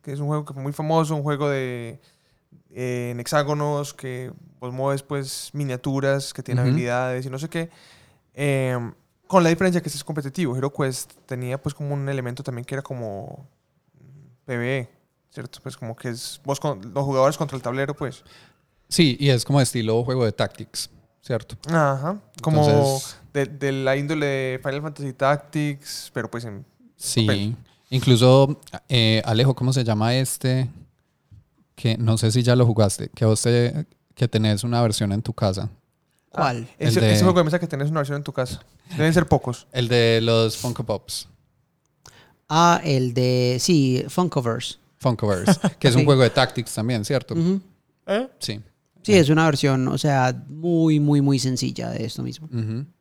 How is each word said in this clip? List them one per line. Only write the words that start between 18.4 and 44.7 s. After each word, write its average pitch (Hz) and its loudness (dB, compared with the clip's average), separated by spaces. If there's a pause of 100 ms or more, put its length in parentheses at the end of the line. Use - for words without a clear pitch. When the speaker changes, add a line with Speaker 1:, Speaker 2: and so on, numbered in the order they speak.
Speaker 2:
Sí, 143 4
y 143 4
es 123 4
como 139 4
estilo 117 0
juego 127 0
de 104 0
tactics, - -6 (320)
¿cierto? 117 -6 (140)
Speaker 1:
Ajá, 156 0 (240)
como 151 4
Speaker 2:
Entonces 139 4 (160)
Speaker 1:
de, 139 0
de 139 -4
la 135 0
índole 147 -2
de 131 -2
Final 139 -6
Fantasy 143 -8
Tactics, 143 -2
pero 113 -6
pues 117 -10
en 101 -14 (320)
Speaker 2:
Sí, - 0
Speaker 1:
papel. 101 0 (340)
Speaker 2:
incluso, 131 4 (300)
eh, 110 2
Alejo, 120 2
¿cómo 127 0
se 127 0
llama 110 0
este? 127 -2 (1080)
Que 113 0
no 113 2
sé 110 2
si 120 2
ya 123 4
lo 123 6
jugaste, 107 2
que - -2
vos 110 4
te, 120 0 (300)
que 123 0
tenés 107 0
una 120 0
versión 104 0
en 107 -2
tu 110 -8
casa. 98 -2 (600)
Speaker 3:
¿Cuál? 123 -2
Speaker 1:
Ah, - -20
ese, 120 2
Speaker 2:
El 117 4
de 107 6
Speaker 1:
ese 107 4
juego 180 4
de 170 4
mesa 156 0
que 170 -4
tenés 143 -4
una 160 -2
versión 143 -4
en 147 -10
tu 139 -10
casa. - -6 (360)
Deben 156 2
ser 165 4
pocos. - 0
Speaker 2:
El 123 0
de 117 4
los 113 2
Funko 120 -4
Pops. - -8 (1200)
Speaker 3:
Ah, 170 4
el 127 0
de, 127 0
sí, 135 2
Funkoverse. 123 -2 (220)